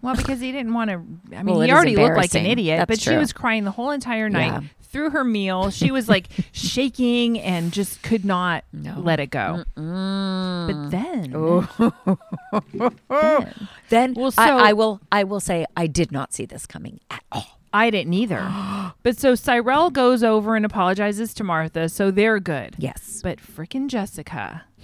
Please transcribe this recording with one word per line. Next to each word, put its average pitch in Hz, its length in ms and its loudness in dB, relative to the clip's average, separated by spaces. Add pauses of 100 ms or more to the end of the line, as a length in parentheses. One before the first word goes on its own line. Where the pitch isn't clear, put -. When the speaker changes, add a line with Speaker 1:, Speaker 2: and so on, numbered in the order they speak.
Speaker 1:
well, 247 140 -4
because 269 240 -2
he 254 120 -6
didn't 247 220 -4
wanna, 226 200 -2 (380)
I - 120 -10
mean, - 20 0
Speaker 2:
Well, 185 160 4
it 240 60 4
Speaker 1:
he 262 40 6
Speaker 2:
is 277 40 8
Speaker 1:
already 330 200 6
looked - 220 6
like - 160 4
an - 60 4
Speaker 2:
embarrassing. 170 120 0
Speaker 1:
idiot, 175 280 2
Speaker 2:
That's 180 100 2
Speaker 1:
but 220 120 2
she 226 100 0
Speaker 2:
true. - 80 4
Speaker 1:
was 294 140 0
crying 220 320 0
the 196 60 -2
whole 247 200 -4
entire 240 380 -2
night 165 180 2
Speaker 2:
Yeah. 156 140 -4 (200)
Speaker 1:
through 294 300 -4
her 294 120 0
meal. 196 460 0
She 262 220 0
was, 254 180 0
like, 196 180 2 (120)
Speaker 2:
<laughs> - 120 -4
Speaker 1:
shaking 240 880 0
and 170 320 -2
just 196 300 -4
could 208 240 0
not 180 380 -2 (100)
Speaker 2:
No. 151 240 -10
Speaker 1:
let 165 220 0
it 135 100 -6
go. 98 340 -4 (140)
Speaker 2:
Mm-mm. 185 880 -4
Speaker 1:
But 147 220 -8
then, 185 460 -4
Speaker 2:
Ooh. 165 320 2 (840)
<laughs> - 180 -4 (400)
Speaker 1:
then 302 440 2 (360)
Speaker 2:
Then 247 260 4
Speaker 1:
Well, 254 220 0
Speaker 2:
I, - 100 6
Speaker 1:
so 269 100 6
Speaker 2:
I 214 160 6
will, 214 280 0 (100)
I 202 120 4
will 196 160 -4
say 170 260 -2 (100)
I 170 120 0
did 160 240 0
not 139 220 -6
see 117 120 -8
this - 200 -14
coming - 340 -16 (100)
at - 220 -14
all. - 280 -10 (140)
Speaker 1:
I 226 160 4
didn't 170 240 -2
either. 190 280 0
Speaker 2:
<gasps> 196 520 -6 (100)
Speaker 1:
But 240 140 2
so 262 160 4
Cyrell 254 560 2
goes 254 340 4
over 220 320 4
and 214 100 0
apologizes 208 680 -2
to 220 80 -6
Martha, 165 460 -2
so 196 220 2
they're 208 280 4
good. 151 380 -6
Speaker 2:
Yes. - 460 -10
Speaker 1:
But 180 160 -6
frickin' 262 480 -8
Jessica 170 800 -8 (180)